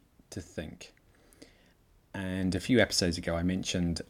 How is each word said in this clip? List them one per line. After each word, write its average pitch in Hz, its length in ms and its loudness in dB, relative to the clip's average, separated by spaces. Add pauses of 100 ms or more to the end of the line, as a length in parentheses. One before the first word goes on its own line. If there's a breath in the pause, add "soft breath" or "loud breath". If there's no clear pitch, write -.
(300)
to - 100 -12
think. - 540 -12 (1200 loud breath)
And 95 420 -2
a 90 60 -2
few 123 180 4
episodes 90 380 4
ago, 87 180 -2
I 85 80 0
mentioned 90 680 0